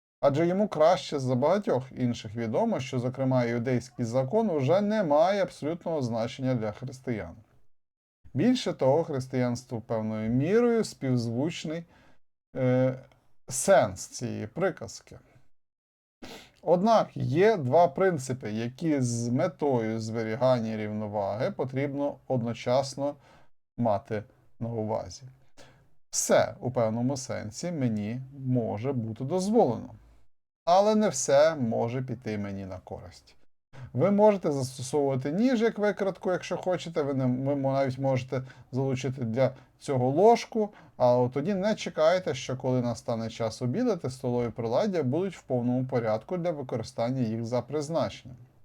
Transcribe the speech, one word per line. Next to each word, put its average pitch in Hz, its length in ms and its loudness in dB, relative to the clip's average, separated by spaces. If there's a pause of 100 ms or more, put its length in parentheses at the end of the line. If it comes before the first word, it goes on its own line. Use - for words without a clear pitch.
(200)
Адже 143 260 4
йому 190 220 2
краще 160 500 2
за 131 160 0
багатьох 147 500 2 (120)
інших 117 380 -2
відомо, 143 460 0
що, 131 180 -4
зокрема, 127 460 0
іудейський 120 600 -2
закон 131 460 0
уже 156 300 2
не 208 240 0
має 170 380 4
абсолютного 165 600 -4
значення 120 520 -2
для 110 180 -2
християн. 113 640 -8 (1000)
Більше 208 380 2
того, 147 320 2
християнству 127 760 -4
певною 110 500 -4
мірою 214 540 2
співзвучний, 135 1000 -4 (720)
е, 127 420 2 (500)
сенс 131 580 2
цієї 107 400 -6
приказки. 151 720 -6 (1400)
Однак 180 540 4
є 156 400 4
два 156 320 6
принципи, 147 640 0
які 127 480 -2
з 120 280 -2
метою 123 720 0
зберігання 110 760 0
рівноваги 107 720 -2
потрібно 139 680 -4 (120)
одночасно 131 840 -2 (640)
мати 107 440 -2 (380)
на 117 80 -8
увазі. 107 540 -6 (880)
Все - 500 2
у 127 100 -4
певному 123 460 0
сенсі 104 560 -8
мені 117 480 -2 (180)
може 123 540 -2
бути 110 320 -6
дозволено, 180 720 0 (680)
але 202 300 6
не 214 140 4
все 156 460 4
може 117 480 0
піти 113 360 -6
мені 98 280 -6
на 92 120 -10
користь. - 580 -16 (560)
Ви 151 180 4
можете 202 420 6
застосовувати 135 800 -2
ніж 226 280 2
як 226 180 0
викрадку, 196 540 -2
якщо 180 240 -4
хочете, 170 460 -4
ви 139 120 -2
не, 131 120 0
ви 131 300 0
навіть 135 420 0
можете 131 440 -2 (300)
залучити 131 520 -2
для 123 260 0 (280)
цього 127 320 0
ложку, 208 600 2 (260)
а 123 200 6
от 123 160 2
тоді 160 220 -2
не 202 200 0
чекайте, 170 600 2
що 131 220 -6
коли 127 240 0
настане 113 500 -4
час 113 320 -4
обідати, 170 480 -2
столові 123 400 -2
приладдя 151 520 0
будуть 165 340 -2
в - 60 -20
повному 123 420 0
порядку 117 520 -2
для 175 140 -2
використання 139 680 -4
їх 113 240 -2
за 117 180 -2
призначенням. 143 760 -4 (280)